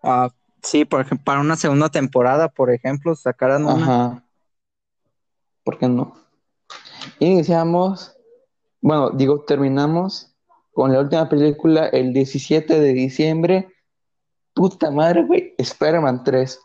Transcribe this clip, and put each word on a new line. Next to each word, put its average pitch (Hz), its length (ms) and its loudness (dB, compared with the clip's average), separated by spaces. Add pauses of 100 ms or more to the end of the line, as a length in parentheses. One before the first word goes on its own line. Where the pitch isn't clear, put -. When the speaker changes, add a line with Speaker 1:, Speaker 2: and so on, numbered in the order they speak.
Speaker 1:
Ah, 127 260 0 (340)
sí, 151 220 0
por 147 160 -2
ejemplo, 135 240 -6
para 143 160 0
una 156 160 -2
segunda 147 320 0
temporada, 139 600 0
por 127 200 -2
ejemplo, 139 440 -2
sacaran 135 500 -2
una. 143 100 0 (340)
Speaker 2:
Ajá. 123 160 -12 (1400)
¿Por - 140 -6
qué 127 100 0
no? 123 260 -2 (1040)
Iniciamos, 175 960 0 (680)
bueno, 147 280 2
digo, 139 340 0
terminamos 147 920 -2 (400)
con 131 180 0
la 131 80 2
última 156 300 0
película 151 560 2
el 131 260 0
diecisiete 156 680 0
de 139 120 4
diciembre. 160 760 0 (840)
Puta 185 380 0
madre, 165 340 2
güey, - 340 -2
Spider-Man 151 640 -2
tres. 131 400 -2